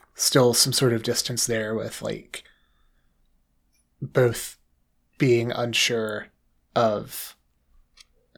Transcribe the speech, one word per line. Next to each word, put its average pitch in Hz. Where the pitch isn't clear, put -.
still 123
some 131
sort 123
of 113
distance 120
there 110
with, 110
like, -
both 127
being 120
unsure 113
of -